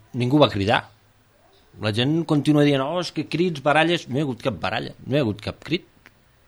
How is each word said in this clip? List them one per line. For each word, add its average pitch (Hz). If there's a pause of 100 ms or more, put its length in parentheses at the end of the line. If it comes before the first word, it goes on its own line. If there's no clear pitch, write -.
(140)
ningú 123
va 135
cridar. 101 (880)
La 107
gent 147
continua 147
dient, 143
«Oh, 156
és 165
que -
crits, 160
baralles». 156
No 120
hi -
ha 156
hagut 127
cap 107
baralla, 117 (140)
no 139
hi 151
ha -
hagut 107
cap -
crit. - (640)